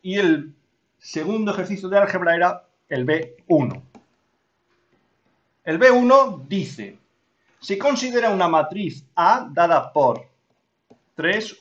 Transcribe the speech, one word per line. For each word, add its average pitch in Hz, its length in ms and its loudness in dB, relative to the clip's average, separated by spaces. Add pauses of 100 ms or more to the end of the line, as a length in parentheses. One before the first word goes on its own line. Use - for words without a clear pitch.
y 185 160 -6
el 160 380 0 (420)
segundo 202 540 -6
ejercicio 190 380 -8
de 196 80 0
álgebra 190 360 0
era 175 320 -2 (220)
el 131 160 -4
B 156 440 -4
uno. 143 360 0 (1800)
El 165 120 -4
B 254 140 6
uno 247 560 4
dice, 123 500 -8 (600)
se 196 180 -6
considera 247 520 0
una 185 180 0
matriz 165 580 -2 (100)
A 202 360 2
dada 170 400 2
por 127 380 0 (840)
tres, 196 480 -4